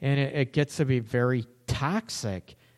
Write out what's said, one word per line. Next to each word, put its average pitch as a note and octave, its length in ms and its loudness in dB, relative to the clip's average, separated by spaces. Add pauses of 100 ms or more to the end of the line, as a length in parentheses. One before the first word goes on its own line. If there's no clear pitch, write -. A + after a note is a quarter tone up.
And C#3 180 2
it, C#3 160 -2
it C#3 180 0
gets D3 240 0
to D3+ 80 2
be C3 140 2
very B2 460 2 (220)
toxic - 880 -4 (220)